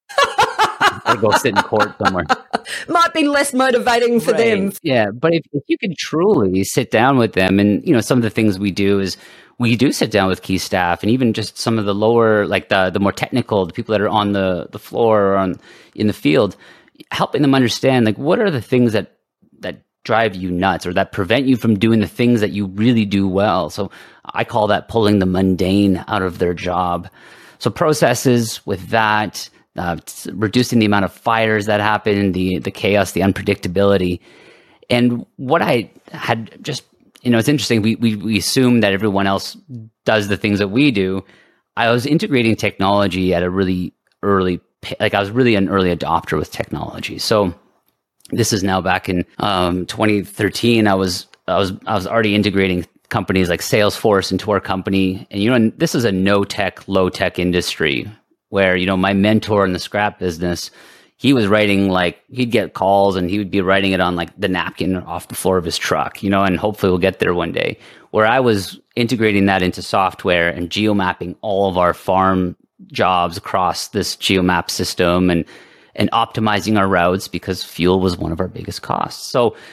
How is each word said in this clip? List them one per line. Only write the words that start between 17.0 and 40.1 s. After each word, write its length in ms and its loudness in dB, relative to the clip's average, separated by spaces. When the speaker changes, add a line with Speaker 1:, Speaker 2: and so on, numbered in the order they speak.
Speaker 1:
helping 320 -2
them 120 4
understand, 520 2
like, 120 0
what 200 0
are 120 0
the 120 -4
things 300 2
that, 260 -4
that 220 -12
drive 300 2
you 160 -6
nuts 340 0
or 80 -6
that 200 -2
prevent 340 0
you 100 4
from 220 2
doing 220 4
the 80 0
things 320 2
that 100 0
you 160 -4
really 380 2
do 240 0
well. 420 0
So 200 -8
I 200 -6
call 220 -2
that 220 0
pulling 320 2
the 60 2
mundane 840 2
out 140 -2
of 160 -4
their 160 0
job. 540 -4
So 120 -2
processes 960 0
with 220 -8
that, 600 0
uh, 280 -4
s-, 280 -16
reducing 480 0
the 60 4
amount 180 2
of 80 -4
fires 540 0
that 140 0
happen, 520 0
the, 260 -2
the 140 -6
chaos, 400 0
the 80 -2
unpredictability. 1000 0
And 340 0
what 260 0
I 260 0
had 520 -6
just, 200 -10
you 80 0
know, 80 4
it's 100 0
interesting. 340 2
We, 120 2
we, 220 0
we 220 -2
assume 420 2
that 120 2
everyone 360 0
else 280 -4
does 220 2